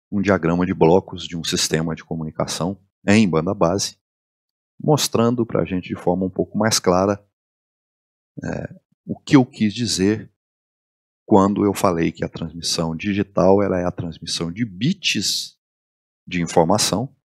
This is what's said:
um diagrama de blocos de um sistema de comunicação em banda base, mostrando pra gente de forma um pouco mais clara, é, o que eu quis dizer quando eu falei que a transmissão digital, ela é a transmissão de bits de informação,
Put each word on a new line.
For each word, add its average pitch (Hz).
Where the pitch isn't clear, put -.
um 101
diagrama 87
de 92
blocos 85
de 87
um 80
sistema 80
de -
comunicação 80
em 101
banda 80
base, 95
mostrando 120
pra 101
gente 92
de -
forma 92
um 92
pouco -
mais 107
clara, 95
é, -
o -
que -
eu 127
quis 107
dizer 104
quando 101
eu 98
falei 85
que -
a 85
transmissão 82
digital, 98
ela 95
é 87
a 87
transmissão 85
de 110
bits 107
de 87
informação, 90